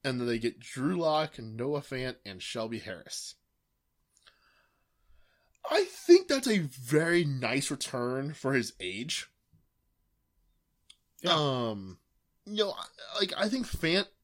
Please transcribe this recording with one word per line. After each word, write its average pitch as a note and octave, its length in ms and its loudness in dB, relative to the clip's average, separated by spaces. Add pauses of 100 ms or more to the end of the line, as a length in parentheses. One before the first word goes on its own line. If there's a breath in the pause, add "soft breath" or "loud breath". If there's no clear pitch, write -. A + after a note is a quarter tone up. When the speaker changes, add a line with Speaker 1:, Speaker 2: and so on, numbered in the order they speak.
Speaker 1:
and B2+ 160 -2
then A#2+ 80 -2
they A#2 120 2
get A#2 200 -2
Drew C#3+ 360 -2
Lock, D#3 420 0
Noah B2 440 -4
Fant, B2+ 340 -6 (100)
and F#2+ 160 -12
Shelby A2+ 380 -4
Harris. - 560 -10 (2250 soft breath)
I F#4+ 140 4
think F4+ 440 8
that's C4+ 200 2
a G#3+ 100 4
very D#3 680 2
nice C3 460 0
return C3+ 640 -4
for C3+ 200 -2
his A#2+ 260 0
age. G2 480 -6 (1900)
Speaker 2:
Yeah. F3 140 4
Speaker 1:
Um, A#2 640 -2 (480)
you G#3 160 0
know, G3 80 0
I, - 480 -10
like, F#3 180 0
I G#3 120 0
think B3+ 180 -2
Fant F3 400 0 (160)